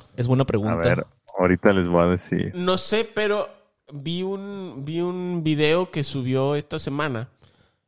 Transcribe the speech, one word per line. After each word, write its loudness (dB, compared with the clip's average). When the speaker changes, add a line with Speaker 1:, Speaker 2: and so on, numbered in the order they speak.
Speaker 1:
Es 0
buena 4
pregunta. 0
Speaker 2:
A 4
ver, -2
ahorita 6
les 2
voy 6
a 6
decir. -2
Speaker 3:
No 0
sé, -2
pero -2
vi -6
un, -8
vi -4
un -2
video 2
que -2
subió 0
esta -6
semana -4